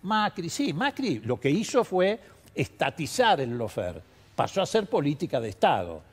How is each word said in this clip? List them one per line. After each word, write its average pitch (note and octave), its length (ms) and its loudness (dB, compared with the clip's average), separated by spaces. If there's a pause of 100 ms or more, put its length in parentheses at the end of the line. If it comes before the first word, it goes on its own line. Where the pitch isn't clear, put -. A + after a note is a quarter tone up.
Macri", G3 460 -2
sí, C#4 240 -2
Macri A3 460 -2
lo A#2 200 -4
que C3+ 100 0
hizo G#3+ 360 2
fue F#3+ 340 2 (340)
estatizar D#3 840 0
el B2 180 -2
lawfare, F#2 440 -4 (340)
pasó - 260 0
a F3+ 40 2
ser G#3+ 220 0
política D3 520 0
de A2+ 100 -4
Estado F#2+ 520 0 (120)